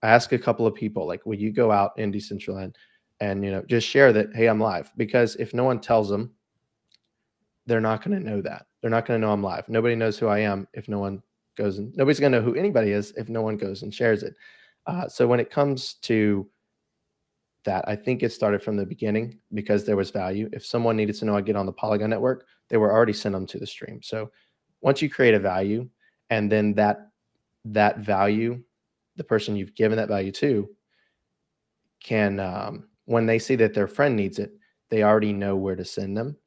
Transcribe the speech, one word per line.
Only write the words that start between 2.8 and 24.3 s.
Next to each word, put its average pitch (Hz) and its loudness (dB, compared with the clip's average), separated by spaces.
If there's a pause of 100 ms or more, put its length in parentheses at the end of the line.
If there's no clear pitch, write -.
and, 101 -2
you 98 -2
know, 95 -4
just 117 0
share 139 8
that, 107 2
hey, 113 4
I'm 107 2
live?" 95 -2
Because 117 2
if - -8
no 120 0
one 127 0
tells 107 0
them, 104 -4 (1300)
they're 117 2
not 110 0
gonna 196 -2
know 107 -4
that. 80 -10 (140)
They're 113 -2
not 113 2
gonna 117 0
know 110 2
I'm 101 0
live. 90 -6
Nobody 113 0
knows 113 -2
who 113 0
I 104 2
am 101 -2
if - -14
no 104 -4
one 98 -6 (320)
goes 101 -4
and, 110 -10
nobody's 139 2
gonna 131 4
know 107 -2
who 123 0
anybody 139 2
is 101 -2
if 110 -8
no 113 -4
one 110 -4
goes 98 -6
and 104 -12
shares 113 2
it. - -10 (500)
Uh, 180 -6
so - 0
when 120 4
it 113 -2
comes 139 -2
to 104 0 (1160)
that, 92 -2
I 104 -2
think 123 -2
it 113 0
started 104 0
from 107 -4
the 101 -2
beginning 110 -4 (140)
because 104 0
there 104 2
was 95 -2
value. 101 -4
If - -12
someone 117 0
needed 107 0
to - -6
know 104 2
I 104 2
get 104 0
on 98 -2
the 95 -6
Polygon 107 -2
Network, 123 -2 (220)
they 117 2
were 107 4
already 110 6
sent 104 -4
them 95 -6
to - -12
the - -10
stream. - -16
So 110 -10 (500)